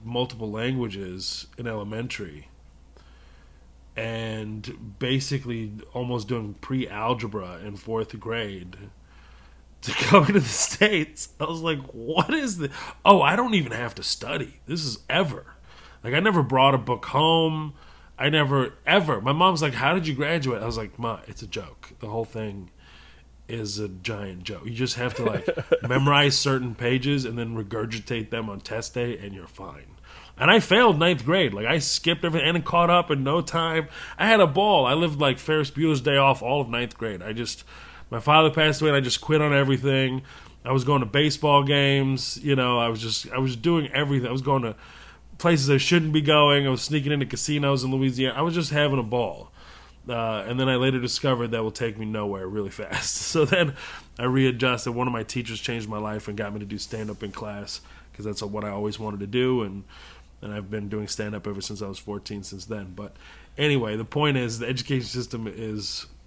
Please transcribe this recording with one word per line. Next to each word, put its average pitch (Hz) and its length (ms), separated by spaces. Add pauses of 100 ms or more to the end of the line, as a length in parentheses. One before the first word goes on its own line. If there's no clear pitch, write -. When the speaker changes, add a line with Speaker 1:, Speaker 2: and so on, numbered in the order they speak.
Speaker 1:
multiple 120 460
languages 104 960 (100)
in 120 80
elementary 104 800 (1500)
and 110 1040
basically 127 720 (200)
almost 123 360
doing 110 320
pre-algebra 107 1040
in 101 120
fourth 110 440
grade 98 560 (1080)
to - 100
<laughs> - 140
come 180 200
to 202 80
the 196 60
States. 156 920 (100)
I 147 40
was 165 160
like, 160 200 (120)
"What 156 420
is 254 240
this? 143 120 (340)
Oh, 185 180
I 156 140
don't 240 180
even 135 180
have 117 240
to - 60
study. - 520 (120)
This 156 180
is 117 140 (100)
ever." 156 460 (480)
Like, 120 120
I 160 60
never 185 220
brought 135 320
a 127 40
book 117 280
home. 156 680 (460)
I 135 80
never, 139 460 (120)
ever. 151 340
My 127 120
mom's 170 300
like, 139 120
"How 135 200
did 180 140
you 143 60
graduate?" 135 480
I 113 40
was 117 100
like, 107 220
"Ma, 113 300
it's 104 140
a 107 40
joke. 90 540
The 110 80
whole 113 160
thing 101 460 (800)
is 107 300
a 104 100
giant 92 560
joke. 92 220
You 117 60
just 120 240
have 123 180
to, 120 100
like, 107 240 (340)
Speaker 2:
<laughs> 120 60
Speaker 1:
memorize 139 480
certain 127 380
pages 127 500
and 117 140
then 113 180
regurgitate 110 720
them 113 200
on 98 100
test - 340
day, 120 240
and 101 140
you're 92 140
fine." - 480 (460)
And 147 120
I 226 80
failed 202 400
ninth 165 240
grade. 156 300
Like, 107 120
I 139 120
skipped - 460
everything 160 320
and 165 80
caught 170 260
up 175 200
in 135 140
no 151 160
time. 160 480 (300)
I 185 80
had 220 140
a 180 60
ball. 170 400
I 131 80
lived, 156 260
like, 131 180
Ferris 151 320
Bueller's 147 300
Day 139 160
Off 135 260
all 131 180
of 120 80
ninth 120 280
grade. 101 260
I 107 100
just, 113 320 (460)
my 117 100
father 156 300
passed 151 300
away, 156 100
and 143 60
I 139 40
just 123 200
quit 151 200
on 151 120
everything. 135 680 (420)
I 120 60
was 131 140
going 143 160
to 120 60
baseball 143 580
games. 139 760
You 143 140
know, 123 240
I 117 100
was 113 120
just, 113 320
I 127 60
was 131 180
doing 156 360
everything. 139 360
I 120 40
was 131 100
going 135 200
to 110 140 (640)
places 151 320
I 135 80
shouldn't 156 340
be 151 80
going. 147 460
I 135 40
was 127 120
sneaking 147 300
into 139 140
casinos 139 580
in 131 60
Louisiana. 131 460
I 143 60
was 165 120
just 160 160
having 147 280
a 120 60
ball. 110 460 (580)
Uh, 113 380
and 123 120
then 131 100
I 127 80
later 127 220
discovered 123 540
that 113 100
will 110 80
take 110 280
me 110 80
nowhere 104 400
really 101 240
fast. - 460
<laughs> - 120
So 160 160
then 160 300 (440)
I 120 60
readjusted. 127 680
One 123 120
of 123 60
my 113 100
teachers 113 380
changed 113 280
my 107 100
life 107 300
and 101 80
got 104 160
me 104 80
to 101 60
do 104 120
stand-up 107 440
in 101 80
class, 101 520 (320)
'cause 104 100
that's 104 180
what 104 220
I 104 60
always 104 280
wanted 104 220
to 101 60
do. 123 360
And, 98 220 (560)
and 104 140
I've 101 160
been 104 180
doing 104 200
stand-up 107 380
ever 98 140
since 104 220
I 101 60
was 98 100
fourteen 101 440
since 95 220
then. 101 320
But 104 200 (420)
anyway, 131 380
the 113 80
point 147 340
is, 113 220
the 117 60
education 131 420
system 117 380
is 107 600 (200)